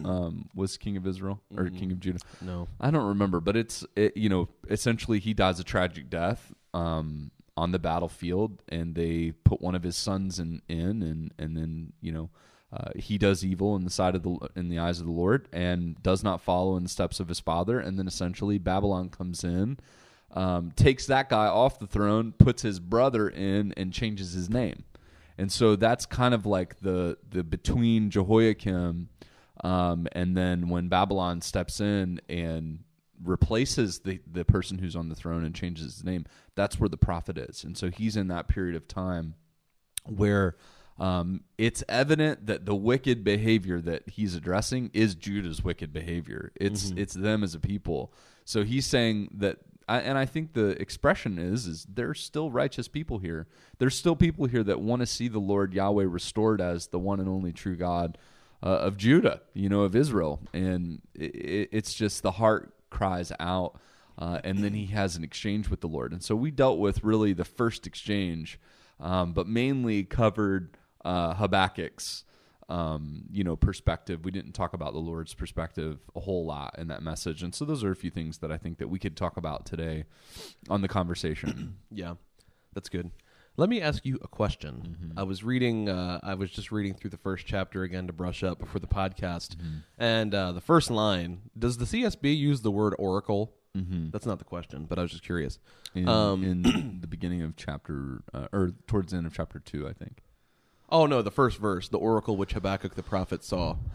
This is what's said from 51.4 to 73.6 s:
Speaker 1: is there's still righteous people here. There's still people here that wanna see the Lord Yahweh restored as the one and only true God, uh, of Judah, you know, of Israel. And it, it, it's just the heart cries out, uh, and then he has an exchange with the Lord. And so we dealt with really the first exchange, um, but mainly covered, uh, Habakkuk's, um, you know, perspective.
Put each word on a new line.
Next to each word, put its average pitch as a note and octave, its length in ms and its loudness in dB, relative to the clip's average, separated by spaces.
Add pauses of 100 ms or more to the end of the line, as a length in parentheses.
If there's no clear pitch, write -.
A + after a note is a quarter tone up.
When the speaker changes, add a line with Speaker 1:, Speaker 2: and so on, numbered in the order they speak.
Speaker 1:
is D#2+ 260 -8
there's A#2+ 280 -4
still D3+ 300 -4
righteous B2+ 380 -2
people D3 300 -6
here. E2 300 -6 (300)
There's B2+ 180 4
still E3+ 200 4
people D#3+ 300 4
here A#2+ 160 2
that F#2 180 2
wanna A#2 260 0
see A#2 220 -2
the G#2+ 120 -2
Lord G2 340 2
Yahweh G2 300 4
restored G#2 560 2
as F2 280 -2
the F2+ 100 -4
one G2 220 0
and F#2+ 80 -2
only F#2 240 -2
true F2+ 240 -6
God, F2 400 -2 (460)
uh, - 40 -4
of F#2+ 300 2
Judah, A2+ 460 4 (100)
you G2 160 -2
know, G2+ 140 4
of F#2+ 140 4
Israel. G2+ 440 2 (120)
And F2+ 500 -2 (120)
it, D#2 200 -8
it, F#2+ 380 -4
it's G#2+ 220 -2
just - 280 -2
the G2+ 80 0
heart A2 420 4 (160)
cries F2+ 520 -2
out, F2+ 380 -2 (380)
uh, E2+ 280 -4
and F#2+ 180 0
then G2+ 120 0
he G#2 120 -4
has G2 300 -2
an D#2+ 80 -8
exchange G#2 440 -2
with - 120 -2
the E2+ 80 -4
Lord. C#2 240 -4
And F2+ 100 -6
so G#2+ 140 0
we C#3+ 160 0
dealt C3 260 4
with G2 240 2
really G#2+ 300 4
the F2 120 -2
first - 440 -2
exchange, F2 720 -4 (400)
um, F2 320 0
but F2+ 160 0
mainly A#2 560 2
covered, G2+ 760 2 (260)
uh, F2 300 0
Habakkuk's, F#2+ 880 0 (460)
um, D#2 600 -4
you G2 140 -2
know, E2+ 120 0
perspective. E2 680 -2